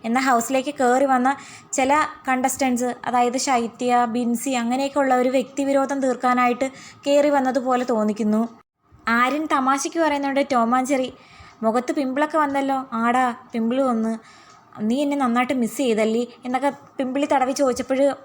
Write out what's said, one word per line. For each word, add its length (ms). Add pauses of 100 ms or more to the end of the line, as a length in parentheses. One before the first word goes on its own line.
എന്നാൽ 180
ഹൗസിലേക്ക് 520
കയറി 300
വന്ന 320 (360)
ചില 340 (220)
കണ്ടസ്റ്റൻസ്, 640 (100)
അതായത് 340
ശൈത്യ, 720
ബിൻസി, 420
അങ്ങനെയൊക്കെ 480
ഉള്ള 160
ഒരു 140
വ്യക്തിവിരോധം 720
തീർക്കാനായിട്ട് 680 (360)
കയറി 220
വന്നതുപോലെ 640
തോന്നിക്കുന്നു. 580 (600)
ആര്യൻ 440
തമാശയ്ക്ക് 460
പറയുന്നുണ്ട്, 540
"ടോം 240
ആൻഡ് 100
ജെറി, 260 (500)
മുഖത്ത് 320
പിമ്പിളൊക്കെ 440
വന്നല്ലോ." 540
"ആടാ, 420 (180)
പിമ്പിൾ 300
വന്ന്. 360 (640)
നീ 220
എന്നെ 140
നന്നായിട്ട് 360
മിസ് 240
ചെയ്തല്ലേ?" 500 (180)
എന്നൊക്കെ 280 (240)
പിമ്പിളി 360
തടവി 200
ചോദിച്ചപ്പോൾ 600 (100)